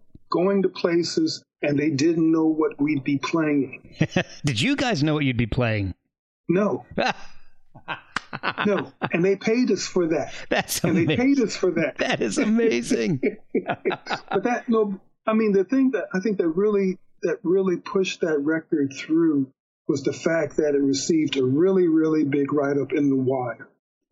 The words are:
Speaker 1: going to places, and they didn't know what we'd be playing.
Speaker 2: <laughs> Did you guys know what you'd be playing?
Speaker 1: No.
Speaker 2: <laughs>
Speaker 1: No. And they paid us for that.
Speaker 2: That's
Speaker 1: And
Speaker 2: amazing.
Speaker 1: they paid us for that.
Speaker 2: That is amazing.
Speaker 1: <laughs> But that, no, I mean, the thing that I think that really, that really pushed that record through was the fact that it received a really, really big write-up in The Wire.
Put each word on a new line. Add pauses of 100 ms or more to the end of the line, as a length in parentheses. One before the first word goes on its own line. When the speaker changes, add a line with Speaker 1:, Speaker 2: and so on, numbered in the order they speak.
(280)
Speaker 1:
going
to
places, (180)
and
they
didn't
know
what
we'd
be
playing. (280)
Speaker 2:
<laughs>
Did
you
guys
know
what
you'd
be
playing? (540)
Speaker 1:
No. (120)
Speaker 2:
<laughs> (1700)
Speaker 1:
No. (200)
And
they
paid
us
for
that. (160)
Speaker 2:
That's
Speaker 1:
And
Speaker 2:
amazing.
Speaker 1:
they
paid
us
for
that.
Speaker 2:
That
is
amazing. (340)
Speaker 1:
<laughs>
But
that,
no, (260)
I
mean,
the
thing
that
I
think
that
really, (240)
that
really
pushed
that
record
through (360)
was
the
fact
that
it
received
a
really,
really
big
write-up
in
The
Wire. (440)